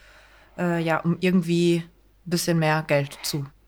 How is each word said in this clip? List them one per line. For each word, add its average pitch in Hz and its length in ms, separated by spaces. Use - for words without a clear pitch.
äh, 175 240
ja, 160 180
um 170 200
irgendwie 170 640
ein 165 60
bisschen 170 280
mehr 156 280
Geld 143 360
zu 143 240